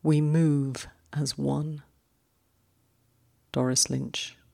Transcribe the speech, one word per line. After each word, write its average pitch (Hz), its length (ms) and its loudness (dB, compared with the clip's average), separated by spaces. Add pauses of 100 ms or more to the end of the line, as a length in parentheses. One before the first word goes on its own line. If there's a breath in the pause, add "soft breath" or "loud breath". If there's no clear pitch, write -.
We 151 180 4
move 147 680 2 (240)
as 143 260 -4
one. 143 440 -2 (1700)
Doris 127 380 0
Lynch. - 480 -6 (180)